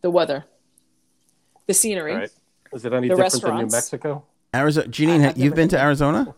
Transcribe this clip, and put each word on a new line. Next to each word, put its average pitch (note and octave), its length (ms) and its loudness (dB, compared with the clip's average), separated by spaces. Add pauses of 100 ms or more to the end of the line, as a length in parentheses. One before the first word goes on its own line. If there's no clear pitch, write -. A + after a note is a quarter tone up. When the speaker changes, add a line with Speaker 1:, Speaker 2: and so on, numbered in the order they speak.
Speaker 1:
The F3+ 80 0
weather. D3+ 340 -2 (1200)
The G3 80 -2
scenery. F#3 380 -2
Speaker 2:
All F#2+ 60 -6
right. G2 120 -8 (420)
Is A#2 120 -14
it A#2+ 80 -2
any B2+ 160 0
Speaker 1:
The F#3 80 4
Speaker 2:
different F#3 160 4
than B2 80 -2 (160)
New - 0 -
Speaker 1:
restaurants. A#2 180 -2
Speaker 2:
Mexico? C#3 500 -6 (280)
Speaker 3:
Arizo-, D3 360 0
Jeanine, D#3 320 2
Speaker 1:
I, - 20 8
Speaker 3:
ha-, C#3 80 6
Speaker 1:
I've - 80 -8
Speaker 3:
you've B2+ 60 2
Speaker 1:
never C#3+ 60 4
Speaker 3:
been D3+ 60 -4
Speaker 1:
been D#3+ 140 2
Speaker 3:
to F3 60 0
Speaker 1:
there. C3+ 100 2
Speaker 3:
Arizona? D3 520 0